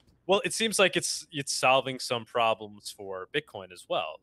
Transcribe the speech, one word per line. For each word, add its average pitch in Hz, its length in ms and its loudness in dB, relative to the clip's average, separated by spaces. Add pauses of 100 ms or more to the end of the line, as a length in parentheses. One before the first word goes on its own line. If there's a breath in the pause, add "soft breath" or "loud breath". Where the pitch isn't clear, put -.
(260)
Well, 196 200 4
it 175 80 -2
seems 220 260 0
like 185 160 6
it's, - 380 -2
it's 139 200 -4
solving 131 460 2
some 117 240 -4
problems 107 720 -2
for 95 400 -8
Bitcoin 95 380 -6
as - 160 -20
well, 87 340 -4